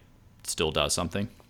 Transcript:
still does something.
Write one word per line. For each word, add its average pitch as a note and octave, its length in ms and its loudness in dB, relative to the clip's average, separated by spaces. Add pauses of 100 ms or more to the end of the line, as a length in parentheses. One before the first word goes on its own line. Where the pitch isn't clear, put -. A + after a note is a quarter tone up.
(440)
still D#2+ 280 0
does D2 220 2
something. F2+ 360 -2 (200)